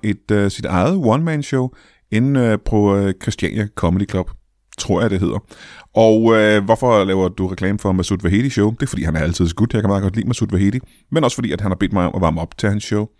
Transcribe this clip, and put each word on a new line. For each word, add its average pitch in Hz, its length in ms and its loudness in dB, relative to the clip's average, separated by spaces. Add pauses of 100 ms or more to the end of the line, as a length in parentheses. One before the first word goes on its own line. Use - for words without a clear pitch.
et, 104 280 -4
øh, 101 200 2
sit - 140 -8
eget 101 380 0
one-man-show 139 680 0 (420)
inde, 131 280 2
øh, 113 260 2
på, 104 300 2
øh, 98 260 0
Christiania 104 540 -4
Comedy 92 340 0
Club, 92 220 -4 (460)
tror - 240 0
jeg, 113 80 2
det 95 100 -2
hedder. - 200 -2 (560)
Og, 113 400 6
øh, 107 300 4
hvorfor 110 380 2
laver 95 260 0
du 92 180 -4
reklame 95 320 -4
for 98 120 -2
Masoud 92 320 0
Vahedi 101 260 2
show? 107 220 2
Det 120 120 -6
er 135 40 -2
fordi, - 160 -4
han 80 120 -2
er 80 40 -2
altid 85 280 0
så 82 80 -4
godt. 110 180 0
Jeg 110 80 0
kan 104 80 0
meget 98 140 0
godt 95 120 0
lide 113 120 -4
Masoud 117 240 -2
Vahedi. 98 280 0 (320)
Men 156 120 0
også 123 120 0
fordi, 117 160 -4
at 85 100 -4
han 101 100 -2
har 92 40 -2
bedt - 180 -2
mig 92 140 0
om - 80 -6
at 92 60 -4
varme 80 200 0
op - 160 -10
til 110 120 0
hans 101 140 -4
show. 104 240 -4 (120)